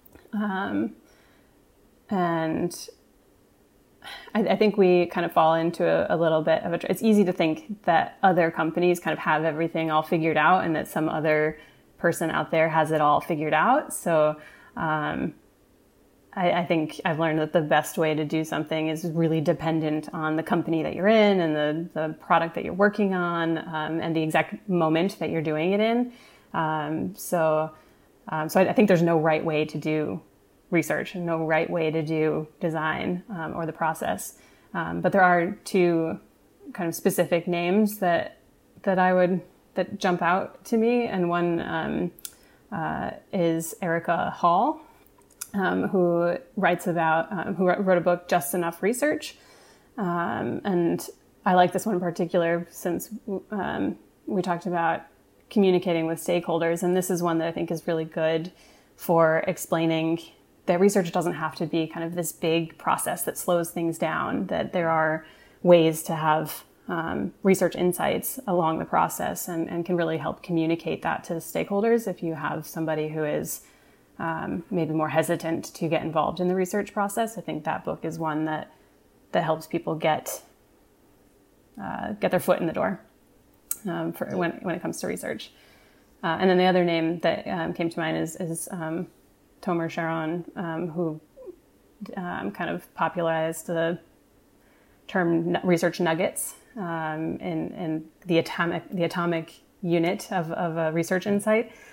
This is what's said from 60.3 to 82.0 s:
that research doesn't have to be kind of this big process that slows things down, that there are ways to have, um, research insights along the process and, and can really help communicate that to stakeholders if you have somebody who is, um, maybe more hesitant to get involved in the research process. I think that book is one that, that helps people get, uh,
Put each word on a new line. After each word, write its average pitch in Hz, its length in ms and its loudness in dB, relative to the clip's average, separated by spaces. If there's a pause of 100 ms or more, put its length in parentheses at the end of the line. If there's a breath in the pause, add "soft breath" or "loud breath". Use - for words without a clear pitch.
that 175 140 2
research 196 320 4
doesn't 175 220 0
have 156 220 -6
to 170 100 -4
be 160 220 -2
kind 165 180 -8
of 175 100 -8
this 175 160 -4
big 165 460 -2
process - 460 -2
that - 140 -4
slows 170 320 0
things 165 280 -2
down, 160 500 -2
that 165 260 -4
there 170 160 0
are 160 360 0 (380 loud breath)
ways 165 400 6
to 165 120 -4
have, 156 480 0 (240)
um, 165 540 -4
research 185 340 4
insights 180 720 -2
along 165 320 2
the 170 60 -4
process 175 640 -2
and, 165 220 -4
and 170 160 -4
can 180 100 0
really 165 220 0
help 147 260 -6
communicate 165 580 -2
that - 220 -4
to 180 100 -6
stakeholders 202 720 0
if 180 140 -6
you 165 140 -4
have 156 300 -6
somebody 156 440 -4
who 156 140 -4
is, 151 380 -4 (560 soft breath)
um, 165 540 -6
maybe 160 220 0
more 156 160 0
hesitant 160 560 0
to - 220 -6
get 156 160 0
involved 156 360 -2
in 180 80 0
the 180 80 2
research 190 380 -2
process. 214 440 -4
I 175 40 -10
think 156 240 -6
that 165 180 -4
book 160 220 -6
is 165 120 -6
one 156 280 -2
that, 156 260 -6 (640 soft breath)
that 175 100 2
helps 160 240 -2
people 165 280 -4
get, 156 460 -2 (1400)
uh, - 320 -6